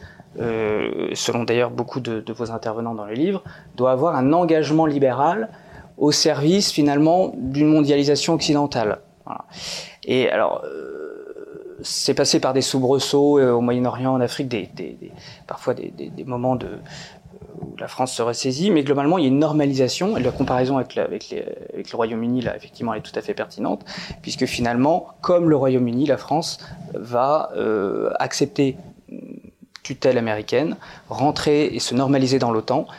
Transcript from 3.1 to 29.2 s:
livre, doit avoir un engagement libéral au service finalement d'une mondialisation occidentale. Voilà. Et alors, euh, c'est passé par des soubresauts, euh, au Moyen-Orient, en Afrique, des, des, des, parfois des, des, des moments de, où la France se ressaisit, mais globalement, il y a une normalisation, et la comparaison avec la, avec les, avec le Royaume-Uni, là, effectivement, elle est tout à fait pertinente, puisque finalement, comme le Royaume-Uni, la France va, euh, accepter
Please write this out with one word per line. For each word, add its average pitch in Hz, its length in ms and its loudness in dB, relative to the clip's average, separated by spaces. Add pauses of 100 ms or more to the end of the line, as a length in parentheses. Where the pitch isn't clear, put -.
livre, 175 300 -2 (320)
doit 127 180 2
avoir 147 240 2
un 131 160 4
engagement 160 540 2
libéral 143 640 2 (480)
au 147 120 4
service 156 640 2
finalement 156 640 4
d'une 139 320 2
mondialisation 147 640 4
occidentale. 143 680 0 (260)
Voilà. - 180 -10 (600)
Et 127 260 2
alors, 98 340 0
euh, 71 1200 -12
c'est - 320 -2
passé 143 260 2
par 131 140 2
des 135 80 4
soubresauts, 139 760 4
euh, 127 140 6
au 120 80 4
Moyen-Orient, 123 540 0
en 127 80 2
Afrique, 127 260 -2
des, 107 260 -4
des, 71 180 -10
des, - 200 -16 (340)
parfois - 280 -4
des, - 160 -10
des, - 180 -12
des - 160 -12
moments 127 320 -2
de, 104 120 -6 (920)
où - 180 -12
la 113 100 -10
France 127 240 -4
se 120 100 -2
ressaisit, 131 480 0
mais 156 120 4
globalement, 143 360 2
il 170 40 2
y - 40 4
a - 20 4
une 135 100 4
normalisation, 151 800 2
et 127 60 0
la 127 80 0
comparaison 131 460 0
avec 120 180 -4
la, 101 100 0
avec - 240 -6
les, - 160 -8 (280)
avec - 180 -12
le - 60 -10
Royaume-Uni, 117 440 -2
là, 110 160 -4
effectivement, 113 380 -8
elle 107 60 -8
est - 20 -12
tout - 160 -10
à - 20 -4
fait 104 140 -4
pertinente, 123 500 -6 (380)
puisque - 240 -4
finalement, 123 640 0 (120)
comme 175 300 4
le 151 60 6
Royaume-Uni, 127 500 2
la 131 100 2
France - 420 -4 (360)
va, 127 640 0
euh, 107 600 0
accepter 135 580 0 (1080)